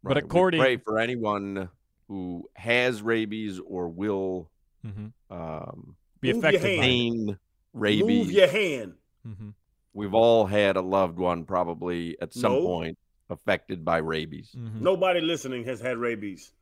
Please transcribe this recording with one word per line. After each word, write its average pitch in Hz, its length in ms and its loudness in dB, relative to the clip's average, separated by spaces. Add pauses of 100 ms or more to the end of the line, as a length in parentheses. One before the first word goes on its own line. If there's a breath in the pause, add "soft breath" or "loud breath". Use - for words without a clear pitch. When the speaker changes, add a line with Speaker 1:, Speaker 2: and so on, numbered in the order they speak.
Speaker 1:
But 135 140 0
Speaker 2:
Right. 147 80 2
We - 40 -12
Speaker 1:
according 175 340 4
Speaker 2:
pray 127 160 4
for 110 200 -2
anyone 104 680 -2 (400)
who 90 480 -10
has 120 460 0
rabies 107 580 -2
or 90 300 -6
will, 92 580 -4 (360)
Speaker 1:
Mm-hmm. 107 480 -14
Speaker 2:
um, 82 640 -12 (260)
Speaker 1:
Be 147 120 0
Speaker 3:
Move 233 100 -2
your 160 60 4
Speaker 1:
affected 139 140 4
by 196 60 0
Speaker 3:
hand. 180 100 0
Speaker 1:
it. - 20 2
Speaker 2:
feign 117 560 0 (340)
rabies. 107 320 2
Speaker 3:
Move 233 280 2
your 185 160 8
hand. 147 460 -2 (340)
Speaker 1:
Mm-hmm. 104 220 -14 (440)
Speaker 2:
We've 101 220 -4
all 113 320 8
had 98 280 4
a 95 60 2
loved 92 380 2
one 87 260 0
probably 85 760 -2
at 85 140 -8
some 120 200 0
Speaker 3:
No. 151 120 2
Speaker 2:
point 82 320 -4 (320)
affected 90 560 -6
by 82 120 2
rabies. 80 600 -6
Speaker 1:
Mm-hmm. 110 260 -10
Speaker 3:
Nobody 180 380 2
listening 131 440 -6
has 123 160 -8
had 123 180 -4
rabies. 104 520 -6 (100)